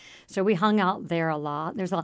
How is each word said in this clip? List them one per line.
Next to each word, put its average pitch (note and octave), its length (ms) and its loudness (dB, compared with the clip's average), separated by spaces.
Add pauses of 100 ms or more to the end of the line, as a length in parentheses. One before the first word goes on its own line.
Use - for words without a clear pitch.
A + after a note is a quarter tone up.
(260)
So - 160 -4
we G#3+ 120 4
hung G#3 260 4
out F#3 280 0
there E3 200 0
a D#3 80 0
lot. D3+ 400 -6
There's F#3 160 -4
a, E3+ 100 0